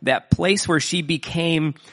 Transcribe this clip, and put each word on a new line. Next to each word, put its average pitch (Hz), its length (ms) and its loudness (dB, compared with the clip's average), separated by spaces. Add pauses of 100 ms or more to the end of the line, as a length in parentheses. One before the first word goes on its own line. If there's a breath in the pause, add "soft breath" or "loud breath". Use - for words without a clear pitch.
that - 280 -2
place 190 380 2
where 160 120 2
she 180 220 -2
became, 156 720 -2 (180 loud breath)